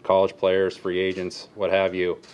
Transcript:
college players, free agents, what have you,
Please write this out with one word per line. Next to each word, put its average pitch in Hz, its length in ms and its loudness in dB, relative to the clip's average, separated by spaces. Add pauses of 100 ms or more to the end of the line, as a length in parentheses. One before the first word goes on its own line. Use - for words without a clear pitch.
college 95 320 2
players, 95 440 0
free 90 200 -4
agents, 92 560 -4
what 98 160 -4
have 95 240 2
you, 90 240 -2 (160)